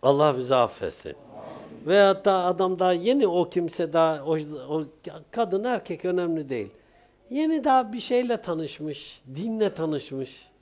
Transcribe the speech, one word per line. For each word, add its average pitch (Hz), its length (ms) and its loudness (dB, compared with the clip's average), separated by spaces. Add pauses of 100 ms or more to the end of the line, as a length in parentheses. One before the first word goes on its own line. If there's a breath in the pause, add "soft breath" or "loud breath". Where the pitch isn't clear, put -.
Allah 139 360 4
bizi 127 160 0
affetsin. 110 600 -2 (160)
Amin. - 540 -16
Veyahut 196 380 6
da 202 80 4 (120)
adam 185 340 0
daha 185 140 4
yeni, 220 340 2
o 175 220 2
kimse 165 440 -2
daha, 160 320 2
o, 160 140 0 (300)
o 156 160 -2 (460)
kadın 208 340 0
erkek 220 400 -4
önemli 170 440 -2
değil. 113 200 -4 (640 soft breath)
Yeni 302 340 0
daha 262 280 4
bir 240 80 -8
şeyle 240 420 0
tanışmış, 151 800 -8 (120)
dinle 214 400 -2
tanışmış. 143 760 -6 (140)